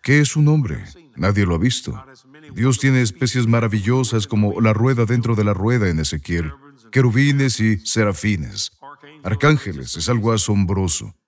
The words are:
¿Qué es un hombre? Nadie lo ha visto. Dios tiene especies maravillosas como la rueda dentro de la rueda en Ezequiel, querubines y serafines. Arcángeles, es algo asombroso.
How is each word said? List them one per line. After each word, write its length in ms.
¿Qué 180
es 160
un 120
hombre? 360
Nadie 300
lo 80
ha 40
visto. 440
Dios 260
tiene 240
especies 440
maravillosas 800
como 340
la 120
rueda 340
dentro 280
de 100
la 100
rueda 340
en 100
Ezequiel, 540
querubines 720
y 260
serafines. 840
Arcángeles, 760
es 120
algo 240
asombroso. 840